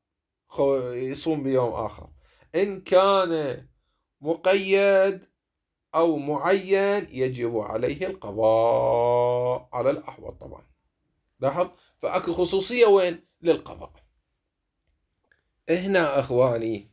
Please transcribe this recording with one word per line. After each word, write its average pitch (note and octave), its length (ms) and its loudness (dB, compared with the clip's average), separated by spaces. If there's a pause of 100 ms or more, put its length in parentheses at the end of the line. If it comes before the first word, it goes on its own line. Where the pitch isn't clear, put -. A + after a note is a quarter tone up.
(480)
خو-، C#3 460 -2
يصوم C3+ 500 -4
بيوم B2+ 300 0
آخر، G#2+ 340 -10 (480)
إن F#3+ 260 -2
كان F3+ 840 2 (580)
مقيد F#3+ 1040 2 (720)
أو E3 220 2
معين F#3+ 920 0
يجب B2 460 -4
عليه A#2+ 500 -4
القضاء A#2+ 1700 0
على B2+ 160 -2
الأحوط - 520 -8
طبعًا. - 220 -20 (760)
لاحظ، D3 300 -2 (280)
فأكو F3+ 360 -4
خصوصية F#3+ 520 2
وين؟ F#3 340 4 (220)
للقضاء. - 500 -2 (1800)
هنا E3+ 500 0
أخواني A#2 720 -2